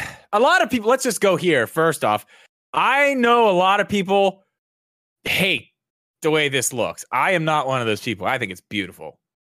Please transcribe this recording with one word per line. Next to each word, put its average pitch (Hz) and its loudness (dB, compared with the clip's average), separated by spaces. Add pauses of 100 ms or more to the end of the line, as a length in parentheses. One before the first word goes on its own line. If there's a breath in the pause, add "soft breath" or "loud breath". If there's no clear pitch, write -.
<sighs> - -14
a 208 2
lot 339 4
of 285 0
people, 226 -2
let's 262 0
just 240 -2
go 190 2
here. 147 2
First 160 0
off, 107 0 (480 soft breath)
I 262 2
know 233 4
a 196 4
lot 190 4
of 196 -2
people 196 0 (800)
hate 175 -2 (540)
the 156 0
way 151 2
this 131 -2
looks. 101 -6
I 143 0
am 165 -2
not 151 0
one 131 -2
of 117 -4
those 104 -2
people. 98 -6
I 127 0
think 104 -6
it's 87 -16
beautiful. 85 -10 (300)